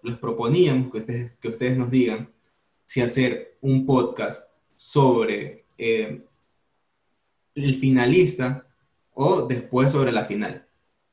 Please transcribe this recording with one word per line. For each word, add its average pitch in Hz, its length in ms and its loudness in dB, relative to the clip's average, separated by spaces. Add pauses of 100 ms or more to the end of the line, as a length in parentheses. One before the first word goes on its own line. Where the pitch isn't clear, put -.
les 117 140 -8
proponíamos 127 760 0
que 110 60 -8
ustedes, 120 400 -8
que 117 100 -8
ustedes 123 280 -2
nos 123 140 -2
digan 117 380 0 (580)
si - 140 -4
hacer 120 600 -2
un 131 240 2
podcast 127 640 -2 (280)
sobre, 117 880 0 (120)
eh, 113 460 -4 (1300)
el 139 180 0
finalista 131 960 2 (460)
o 135 280 2
después 127 480 0
sobre 135 220 0
la 107 120 -2
final. 101 400 -8 (480)